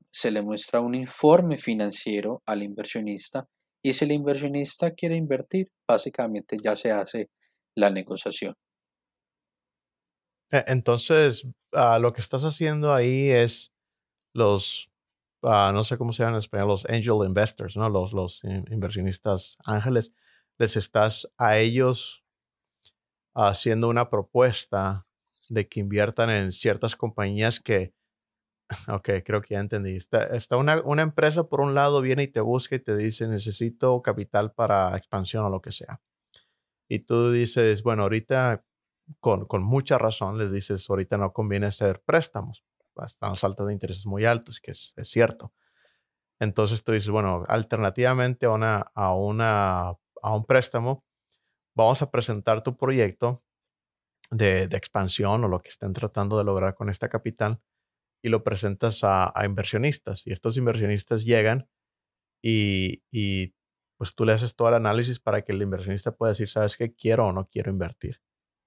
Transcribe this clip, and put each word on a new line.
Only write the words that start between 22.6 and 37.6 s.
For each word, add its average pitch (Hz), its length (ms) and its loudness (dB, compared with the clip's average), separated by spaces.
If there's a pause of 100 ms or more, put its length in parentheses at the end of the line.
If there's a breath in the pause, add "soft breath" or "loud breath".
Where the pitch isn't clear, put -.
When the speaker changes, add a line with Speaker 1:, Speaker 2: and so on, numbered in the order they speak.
Speaker 2:
haciendo 113 540 2
una 120 220 2
propuesta 101 960 0 (420)
de 110 200 -2
que - 120 -6
inviertan 104 500 0
en 98 220 0
ciertas 110 440 -2
compañías 107 640 -2
que, 95 340 -2 (760)
<laughs> - 180 -10
ok, 104 220 -4 (140)
creo 104 180 -2
que - 120 -8
ya 98 60 -2
entendí. 101 360 -4
Está, 107 280 -2 (120)
está 120 220 -2
una, 151 240 2
una 147 200 0
empresa 156 460 2
por 135 120 0
un 139 140 0
lado 143 280 4
viene 131 220 2
y 135 40 -4
te 113 140 -2
busca 123 340 -2
y 123 40 -6
te 107 160 -2
dice, 110 320 -2
"Necesito 113 760 0
capital 104 520 -2
para 98 420 2
expansión", 98 500 -4
o 98 40 -2
lo 95 120 -4
que - 100 -14
sea. - 300 -14 (840 soft breath)
Y 110 120 -2
tú 120 320 2
dices, 113 500 2